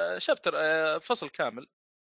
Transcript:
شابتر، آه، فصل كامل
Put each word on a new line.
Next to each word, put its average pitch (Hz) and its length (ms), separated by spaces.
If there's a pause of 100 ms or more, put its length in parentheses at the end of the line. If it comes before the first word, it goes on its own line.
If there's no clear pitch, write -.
(180)
شابتر، - 380
آه، 156 420
فصل 170 320
كامل 127 380 (420)